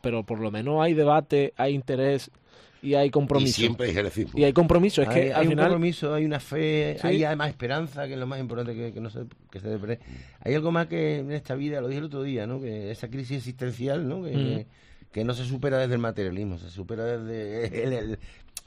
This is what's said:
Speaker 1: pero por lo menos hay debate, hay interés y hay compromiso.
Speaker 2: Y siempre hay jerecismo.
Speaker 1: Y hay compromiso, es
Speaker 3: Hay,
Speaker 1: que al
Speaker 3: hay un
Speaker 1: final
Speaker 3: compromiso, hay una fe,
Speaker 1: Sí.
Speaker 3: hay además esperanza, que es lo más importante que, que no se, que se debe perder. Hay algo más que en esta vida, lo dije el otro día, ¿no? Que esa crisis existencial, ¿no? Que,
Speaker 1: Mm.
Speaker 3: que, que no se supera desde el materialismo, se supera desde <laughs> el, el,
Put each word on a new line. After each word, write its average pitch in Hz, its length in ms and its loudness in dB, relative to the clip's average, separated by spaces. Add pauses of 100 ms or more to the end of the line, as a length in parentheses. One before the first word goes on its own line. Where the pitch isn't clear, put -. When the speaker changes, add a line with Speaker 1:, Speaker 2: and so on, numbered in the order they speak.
Speaker 1:
pero 117 240 -2
por 110 140 -4
lo 107 140 -2
menos 139 280 0
hay 165 140 4
debate, 147 640 4
hay 139 180 2
interés 135 560 0 (520)
y 139 120 0
hay 143 160 6
compromiso. 139 380 4
Speaker 2:
Y 113 160 2
siempre 120 220 2
hay 87 80 0
jerecismo. 101 440 -2
Speaker 1:
Y 147 60 6
hay 139 80 6
compromiso, 170 500 6
es 135 60 2
Speaker 3:
Hay, 117 60 2
Speaker 1:
que 135 180 4
al 156 80 4
Speaker 3:
hay 165 60 6
un 160 60 4
Speaker 1:
final 151 160 4
Speaker 3:
compromiso, 165 460 2
hay 156 120 2
una 147 140 0
fe, 151 600 0
Speaker 1:
Sí. 165 60 0
Speaker 3:
hay 156 180 4
además 151 240 0
esperanza, 143 600 -4
que 135 60 -8
es 131 40 -6
lo 127 80 -4
más 135 140 -6
importante 120 340 -6
que, 113 180 -8
que 107 80 -10
no 113 80 -8
se, 120 120 -10 (300)
que 95 100 -14
se 101 80 -8
debe 107 120 -4
perder. 117 200 -6 (400)
Hay 131 140 -2
algo 156 180 0
más 170 160 0
que 156 320 -2
en 139 120 -8
esta 147 220 -6
vida, 143 260 -4
lo 120 80 -4
dije 139 120 -4
el 160 60 -6
otro 143 180 -6
día, 123 220 -4
¿no? 127 140 -6
Que 107 300 -8
esa 113 180 -10
crisis 131 300 -6
existencial, 127 680 -4
¿no? 175 180 -4
Que, 147 80 -6
Speaker 1:
Mm. - 20 0
Speaker 3:
que, 135 320 0 (460)
que 107 120 -2
no 123 80 0
se 123 140 -6
supera 131 320 0
desde 127 160 0
el 120 60 0
materialismo, 98 580 -4
se 87 120 -16
supera 104 340 -8
desde 113 600 -6
<laughs> 113 180 -4
el, 131 80 0
el, 110 260 -4 (480)